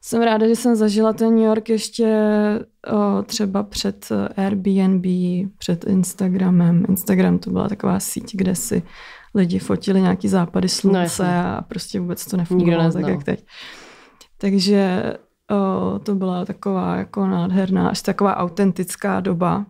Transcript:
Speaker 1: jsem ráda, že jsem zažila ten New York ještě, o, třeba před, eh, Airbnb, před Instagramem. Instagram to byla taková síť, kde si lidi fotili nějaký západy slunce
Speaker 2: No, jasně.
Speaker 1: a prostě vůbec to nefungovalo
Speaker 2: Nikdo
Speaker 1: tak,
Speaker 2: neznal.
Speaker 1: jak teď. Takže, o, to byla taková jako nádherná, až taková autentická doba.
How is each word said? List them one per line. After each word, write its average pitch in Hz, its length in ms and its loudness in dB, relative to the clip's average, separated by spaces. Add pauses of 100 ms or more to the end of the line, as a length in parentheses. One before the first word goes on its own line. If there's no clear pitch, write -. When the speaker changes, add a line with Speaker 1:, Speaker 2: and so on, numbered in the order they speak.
Speaker 1:
jsem 233 200 0
ráda, 220 260 4
že 226 80 4
jsem 233 200 2
zažila 220 360 2
ten 226 220 2
New 220 100 6
York 220 240 0
ještě, 220 400 0 (840)
o, 202 300 0
třeba 202 400 -2
před, 202 500 -6
eh, 202 300 -2
Airbnb, 190 640 2 (520)
před 175 260 -4
Instagramem. 180 1040 2
Instagram 185 500 2
to 175 120 -6
byla 190 180 -2
taková 196 320 -2
síť, - 360 -8
kde 185 180 0
si 180 280 -2 (520)
lidi 185 240 2
fotili 190 420 0
nějaký 185 280 0
západy 185 400 0
slunce 190 300 2
Speaker 2:
No, 180 40 2
jasně. 175 400 0
Speaker 1:
a 190 260 -4
prostě - 320 -8
vůbec 175 260 -6
to - 100 -4
nefungovalo 170 460 2
Speaker 2:
Nikdo 165 100 2
Speaker 1:
tak, - 20 -2
Speaker 2:
neznal. - 160 -2
Speaker 1:
jak 143 140 -4
teď. - 200 -4 (920)
Takže, 196 640 2 (480)
o, 190 480 0
to 202 160 -4
byla 185 300 -2
taková 185 520 -4
jako 196 300 -4
nádherná, 185 640 0
až - 140 -4
taková 196 340 0
autentická 185 840 -2
doba. 180 500 -2